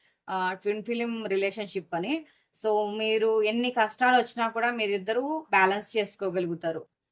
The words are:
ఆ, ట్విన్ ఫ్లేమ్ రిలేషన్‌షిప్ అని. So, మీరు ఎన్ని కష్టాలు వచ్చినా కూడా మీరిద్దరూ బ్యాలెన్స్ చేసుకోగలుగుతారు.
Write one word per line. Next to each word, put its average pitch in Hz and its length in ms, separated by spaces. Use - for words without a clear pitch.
ఆ, 185 240
ట్విన్ 208 300
ఫ్లేమ్ 233 440
రిలేషన్‌షిప్ 196 680
అని. 262 300
So, 208 320
మీరు 220 460
ఎన్ని 240 280
కష్టాలు 247 460
వచ్చినా 233 320
కూడా 226 220
మీరిద్దరూ 226 800
బ్యాలెన్స్ 196 480
చేసుకోగలుగుతారు. 175 1040